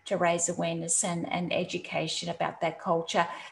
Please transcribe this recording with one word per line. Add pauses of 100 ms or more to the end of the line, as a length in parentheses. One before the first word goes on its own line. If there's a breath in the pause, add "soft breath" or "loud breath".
to
raise
awareness
and,
and
education
about
that
culture. (240 loud breath)